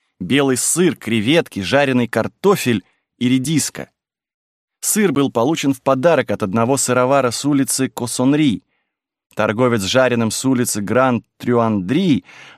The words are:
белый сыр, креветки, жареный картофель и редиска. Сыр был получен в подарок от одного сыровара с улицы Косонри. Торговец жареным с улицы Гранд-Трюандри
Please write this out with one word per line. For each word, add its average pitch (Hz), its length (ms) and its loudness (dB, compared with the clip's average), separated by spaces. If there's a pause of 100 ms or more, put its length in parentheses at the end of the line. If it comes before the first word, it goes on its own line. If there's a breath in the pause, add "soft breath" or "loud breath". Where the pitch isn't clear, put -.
(200)
белый 131 360 0
сыр, 160 400 0
креветки, 117 640 -2
жареный 123 460 0
картофель 113 760 -2 (340)
и 120 100 -2
редиска. 131 600 -2 (920)
Сыр 202 320 0
был 135 180 0
получен 139 440 0
в - 80 -20
подарок 135 480 2
от 101 120 -2
одного 113 340 0
сыровара 127 540 2
с - 140 -8
улицы 135 440 0
Косонри. 131 720 0 (720)
Торговец 110 480 0
жареным 117 480 2
с - 140 -8
улицы 123 360 0
Гранд-Трюандри 117 1400 0 (340 loud breath)